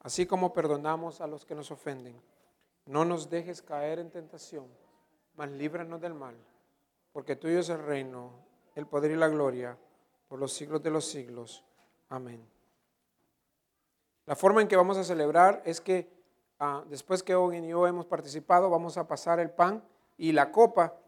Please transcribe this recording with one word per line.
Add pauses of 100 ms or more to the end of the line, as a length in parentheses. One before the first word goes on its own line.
así
como
perdonamos
a
los
que
nos
ofenden. (640)
No
nos
dejes
caer
en
tentación, (680)
mas
líbranos
del
mal, (760)
porque
tuyo
es
el
reino, (440)
el
poder
y
la
gloria, (500)
por
los
siglos
de
los
siglos. (460)
Amén. (1800)
La
forma
en
que
vamos
a
celebrar
es
que, (520)
ah,
después
que
Owen
y
yo
hemos
participado,
vamos
a
pasar
el
pan (340)
y
la
copa (120)